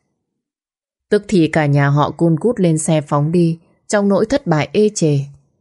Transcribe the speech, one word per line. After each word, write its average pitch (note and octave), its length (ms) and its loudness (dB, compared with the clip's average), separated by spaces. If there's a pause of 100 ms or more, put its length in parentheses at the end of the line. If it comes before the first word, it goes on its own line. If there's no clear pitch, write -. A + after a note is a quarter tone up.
(1120)
Tức G#3 180 0
thì E3 200 2
cả D#3 180 0
nhà C#3+ 220 2
họ C#3+ 220 0
cun E3+ 300 0
cút A#3+ 200 -2
lên E3 180 2
xe D#3 220 0
phóng D3 320 -2
đi, E3 260 0 (300)
trong G3+ 200 0
nỗi G3 180 2
thất C#4 200 -4
bại D3+ 260 -2
ê G#3+ 220 2
chề. D3 240 0 (420)